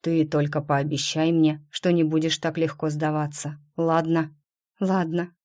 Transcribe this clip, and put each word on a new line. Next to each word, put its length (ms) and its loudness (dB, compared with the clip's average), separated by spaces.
"Ты 240 2
только 340 0
пообещай 680 0
мне, 400 2
что 220 0
не 100 4
будешь 360 0
так 200 -4
легко 320 -2
сдаваться, 680 -4
ладно?" 600 0
"Ладно, 520 0